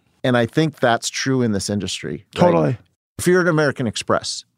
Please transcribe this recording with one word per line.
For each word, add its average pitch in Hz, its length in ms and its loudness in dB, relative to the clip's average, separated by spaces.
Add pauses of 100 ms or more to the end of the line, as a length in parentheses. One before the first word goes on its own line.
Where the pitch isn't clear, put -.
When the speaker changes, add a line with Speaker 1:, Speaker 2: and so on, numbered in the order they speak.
(240)
Speaker 1:
And 127 120 2
I 117 120 2
think 156 320 -2
that's 117 300 0
true 131 340 -2
in 113 80 0
this 98 180 -2
industry. 95 560 -6 (100)
Right? - 60 2
Speaker 2:
Totally. 160 360 2 (420)
Speaker 1:
If - 80 0
you're 180 140 4
at 170 60 2
American 151 380 0
Express, - 580 -4 (140)